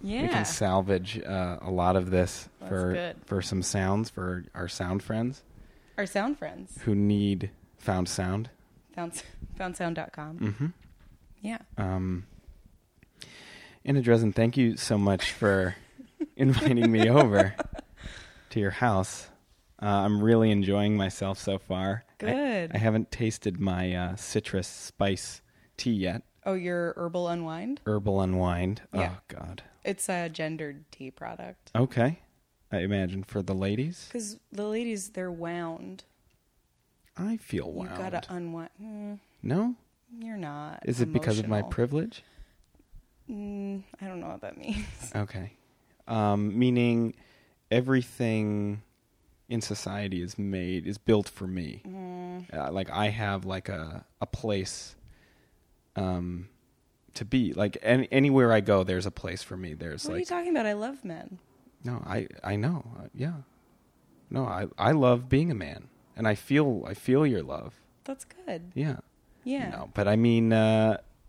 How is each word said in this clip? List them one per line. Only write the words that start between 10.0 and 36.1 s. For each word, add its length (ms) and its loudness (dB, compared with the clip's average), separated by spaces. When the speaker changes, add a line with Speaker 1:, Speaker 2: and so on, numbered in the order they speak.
Speaker 2:
com. 280 -12
Speaker 1:
Mm-hmm. 260 -2
Speaker 2:
Yeah. 180 -8
Speaker 1:
Um, 500 -2
Anna 180 2
Dresden, 300 6
thank 240 4
you 200 4
so 220 0
much 320 4
for 460 4
<laughs> 300 -10
inviting 540 6
me 180 6
over 460 6
to 100 0
your 120 2
house. 560 0
Uh, 60 -2
I'm 340 4
really 300 8
enjoying 460 4
myself 420 -2
so 220 -2
far. 440 -4
I, 40 -10
Speaker 2:
Good. 500 -2
Speaker 1:
I 40 0
haven't 340 2
tasted 480 -2
my, 340 0
uh, 220 -4
citrus 500 -4
spice 760 -4
tea 160 -2
yet. 320 -2
Speaker 2:
Oh, 100 -2
your 420 -4
herbal 320 -4
unwind? 580 -6
Speaker 1:
Herbal 340 2
unwind. 600 2
Speaker 2:
Yeah. 240 -2
Speaker 1:
Oh, 120 -18
God. 340 -14
Speaker 2:
It's 240 -4
a 200 -2
gendered 600 -8
tea 220 -14
product. 640 -14
Speaker 1:
Okay. 420 2
I 60 0
imagine 440 0
for 180 -6
the 140 -2
ladies? 580 -2
Speaker 2:
'Cause 280 -8
the 160 -6
ladies, 440 -4
they're 200 -6
wound. 720 -8